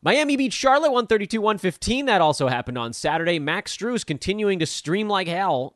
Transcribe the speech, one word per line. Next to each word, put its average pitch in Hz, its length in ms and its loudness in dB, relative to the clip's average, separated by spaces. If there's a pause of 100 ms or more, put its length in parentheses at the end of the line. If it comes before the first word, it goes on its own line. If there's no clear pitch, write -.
Miami 285 340 2
beat 262 160 0
Charlotte 277 400 4
one 240 160 0
thirty-two 220 320 0
one 208 180 2
fifteen. 240 480 -2
That 208 140 4
also 151 260 4
happened 123 320 -2
on 117 140 -6
Saturday. 165 480 -2
Max 160 360 -4
Strus 233 300 -4
continuing 196 540 -2
to 160 60 0
stream 202 420 -4
like 190 180 0
hell. 170 500 -2